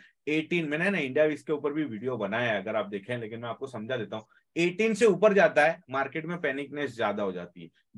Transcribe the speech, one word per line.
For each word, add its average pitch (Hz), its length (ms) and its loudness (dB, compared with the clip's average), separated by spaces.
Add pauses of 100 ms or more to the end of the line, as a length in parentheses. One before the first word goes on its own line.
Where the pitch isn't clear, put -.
(280)
एटीन, 156 420 -2
मैंने 165 200 0
ना 196 80 0
इंडिया 143 280 2
Weeks 151 180 -2
के 160 100 -4
ऊपर 143 200 -2
भी 156 100 -2
video 123 340 -4
बनाया 110 340 -2
है, 101 100 -2
अगर 110 140 -4
आप 104 100 0
देखें, 101 320 -8
लेकिन 113 220 -10
मैं 120 100 -8
आपको 127 180 -10
समझा 120 300 -6
देता 104 180 -6
हूँ। 110 100 -10 (320)
एटीन 180 360 2
से 233 120 4
ऊपर 202 280 6
जाता 151 320 6
है, 165 240 0
market 135 360 -4
में 175 160 -6
पैनिकनेस 139 540 -4
ज्यादा 104 280 0
हो 95 80 -2
जाती 87 320 -12
है। 80 60 -18 (280)